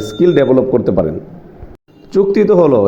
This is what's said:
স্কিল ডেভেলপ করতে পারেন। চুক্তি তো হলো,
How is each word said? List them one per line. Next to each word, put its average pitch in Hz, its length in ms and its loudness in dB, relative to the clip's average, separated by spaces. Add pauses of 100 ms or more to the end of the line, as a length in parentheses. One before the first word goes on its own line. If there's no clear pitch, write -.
স্কিল 175 340 0
ডেভেলপ 131 360 2
করতে 117 220 -2
পারেন। 80 240 -2 (960)
চুক্তি 196 320 0
তো 208 100 2
হলো, 147 340 2